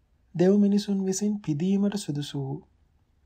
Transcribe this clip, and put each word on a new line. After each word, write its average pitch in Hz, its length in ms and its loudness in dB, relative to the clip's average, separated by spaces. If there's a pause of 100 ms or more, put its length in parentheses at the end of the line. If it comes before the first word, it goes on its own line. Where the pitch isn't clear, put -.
(340)
දෙව් 185 220 4
මිනිසුන් 202 480 2
විසින් 208 340 -2
පිදීමට 196 580 0
සුදුසු 147 420 -6
වූ, 139 300 -8 (580)